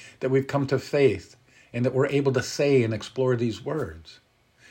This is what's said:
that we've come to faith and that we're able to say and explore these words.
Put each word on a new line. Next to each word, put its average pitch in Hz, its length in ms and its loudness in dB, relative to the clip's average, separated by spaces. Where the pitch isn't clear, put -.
that 131 100 -2
we've 135 180 2
come 139 200 -2
to 131 120 0
faith 135 560 2
and 120 100 -2
that 123 100 0
we're 135 140 2
able 139 260 0
to 123 100 0
say 139 400 2
and 110 100 0
explore 127 420 -2
these 117 300 -4
words. 104 540 -8